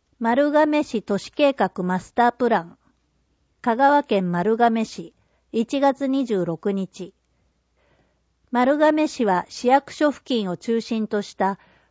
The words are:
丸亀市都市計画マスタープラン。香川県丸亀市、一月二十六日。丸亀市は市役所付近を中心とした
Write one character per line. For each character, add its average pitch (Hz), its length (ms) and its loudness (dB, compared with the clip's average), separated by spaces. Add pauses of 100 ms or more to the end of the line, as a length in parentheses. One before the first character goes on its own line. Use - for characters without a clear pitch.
(200)
丸 254 320 2
亀 302 320 2
市 220 180 -6
都 202 160 -4
市 - 140 -12
計 285 220 2
画 190 300 -4
マ 180 160 -2
ス - 140 -14
タ 240 140 2
ー 240 60 0
プ 240 160 -2
ラ 214 100 2
ン。 170 180 -12 (840)
香 226 120 0
川 277 280 4
県 190 280 0
丸 190 260 0
亀 226 280 2
市、 - 300 -14 (360)
一 233 280 -2
月 277 260 2
二 262 220 -2
十 190 180 -2
六 170 260 -4
日。 190 440 -8 (1400)
丸 247 260 2
亀 302 300 2
市 - 180 -4
は 180 240 0
市 - 200 -4
役 277 220 2
所 302 200 0
付 - 120 -12
近 214 280 -2
を 170 60 -6
中 226 220 -4
心 220 280 -4
と 208 160 -4
し - 100 -18
た 190 240 -2 (340)